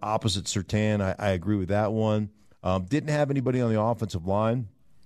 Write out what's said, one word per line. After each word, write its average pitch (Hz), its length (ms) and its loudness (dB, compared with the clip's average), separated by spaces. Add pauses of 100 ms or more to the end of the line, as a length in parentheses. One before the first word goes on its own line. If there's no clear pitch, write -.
opposite 104 420 -2
Surtain, 104 560 0
I, 95 160 0
I 104 120 0
agree 95 260 0
with 92 140 -2
that 104 220 2
one. 107 380 0 (320)
Um, 92 240 0
didn't 147 240 -2
have 147 220 0
anybody 127 300 0
on 113 120 2
the 107 80 2
offensive 107 460 -2
line. 110 400 0 (380)